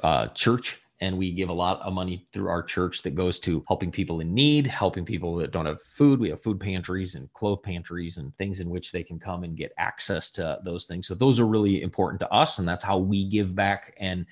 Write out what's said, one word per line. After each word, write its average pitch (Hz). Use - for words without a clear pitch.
uh, 67
church. -
And 92
we 92
give 90
a 87
lot 87
of 98
money 92
through 98
our 85
church -
that 73
goes 90
to 85
helping 85
people 82
in 82
need, 147
helping 95
people 85
that 85
don't 82
have 78
food. 139
We 98
have 80
food 107
pantries 92
and 67
clothes 101
pantries 87
and 71
things 95
in 85
which 87
they 87
can 82
come 90
and 82
get -
access -
to 80
those 87
things. 90
So 117
those 120
are 117
really 104
important 92
to -
us. 127
And 87
that's 87
how 98
we 98
give 98
back. 98
And 92